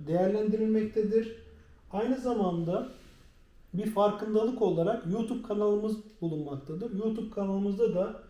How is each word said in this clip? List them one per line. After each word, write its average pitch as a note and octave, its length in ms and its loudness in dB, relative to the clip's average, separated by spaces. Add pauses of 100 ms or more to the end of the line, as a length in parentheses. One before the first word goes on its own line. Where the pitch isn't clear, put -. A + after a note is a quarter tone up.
değerlendirilmektedir. G#3+ 1400 2 (560)
Aynı B3 280 0
zamanda G3 680 0 (840)
bir G#3+ 160 -2
farkındalık G#3+ 720 2
olarak F3 500 2
YouTube A#3 300 -2
kanalımız G#3 540 0 (240)
bulunmaktadır. D#3+ 840 -6
YouTube A3 260 -2
kanalımızda G3 640 0
da G3+ 360 -2